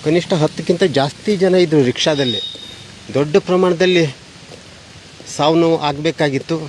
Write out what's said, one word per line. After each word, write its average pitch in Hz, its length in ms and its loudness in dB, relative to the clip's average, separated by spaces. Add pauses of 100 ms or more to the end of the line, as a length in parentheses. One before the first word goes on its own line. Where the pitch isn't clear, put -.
ಕನಿಷ್ಠ 170 380 0
ಹತ್ತಕ್ಕಿಂತ 170 420 0 (160)
ಜಾಸ್ತಿ 139 320 -2 (100)
ಜನ 185 140 2 (100)
ಇದ್ರು 151 240 2
ರಿಕ್ಷಾದಲ್ಲಿ. 131 500 -2 (800)
ದೊಡ್ಡ 151 180 -2 (120)
ಪ್ರಮಾಣದಲ್ಲಿ 180 580 2 (1300)
ಸಾವು 156 260 2
ನೋವು 165 160 4 (120)
ಆಗಬೇಕಾಗಿತ್ತು. 151 680 -2 (120)